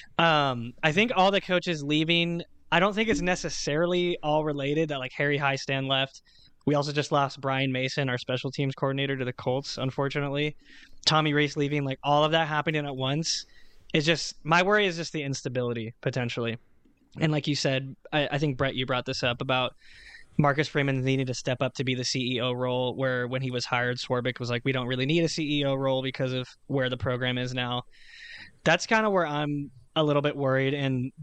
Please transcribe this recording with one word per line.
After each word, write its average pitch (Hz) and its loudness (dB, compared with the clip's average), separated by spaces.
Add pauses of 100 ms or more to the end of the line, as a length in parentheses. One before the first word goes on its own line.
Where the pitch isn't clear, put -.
(200)
Um, 139 4 (100)
I 156 4
think 208 4
all 190 6
the 196 2
coaches 175 0
leaving, 170 2 (280)
I 165 6
don't 196 4
think 220 0
it's 214 2
necessarily 175 0
all 151 2
related 147 0
that, 143 -4
like, 127 -8
Harry 143 2
Hiestand 135 -2
left. 135 -2 (460)
We 147 4
also 143 0
just 143 -2
lost 139 0
Brian 135 0
Mason, 131 -2
our 123 0
special 127 -4
teams 135 -2
coordinator, 139 -2
to 131 -4
the 123 -4
Colts, 131 -4
unfortunately. 143 -2 (480)
Tommy 156 4
Rees 147 2
leaving, 147 0
like, 135 -4
all 147 4
of 156 0
that 160 2
happening 151 -2
at 143 -6
once. 135 -2 (480)
It's 156 2
just, 160 0
my 170 4
worry 208 4
is 170 -2
just 165 -8
the 156 -4
instability, 123 -4
potentially. 120 -2 (640)
And 160 4
like 151 0
you 147 2
said, 135 -2 (160)
I, 147 2
I 147 0
think, 139 0
Brett, 135 0
you 127 -2
brought 127 -2
this - -6
up 120 0
about 127 -2 (640)
Marcus 143 4
Freeman 139 0
needing 135 2
to 127 -2
step - -4
up 131 -2
to 131 -2
be 127 0
the 123 -4
C 127 -2
E 117 0
O 127 0
role, 127 -2
where 127 -2
when 131 -2
he 131 -4
was 123 -4
hired, 123 0
Swarbrick 123 -2
was 120 -4
like, 120 -2
"We 135 0
don't 127 -2
really 127 -2
need 165 4
a 160 2
C 147 -2
E 139 0
O 139 0
role 135 0
because 131 -4
of 127 -4 (180)
where 135 0
the 123 -4
program 123 -2
is 127 -4
now." 123 -2 (840)
That's 170 4
kinda 220 4
where 185 4
I'm 147 -2 (240)
a 160 4
little 143 4
bit 147 0
worried. 135 2
And 135 0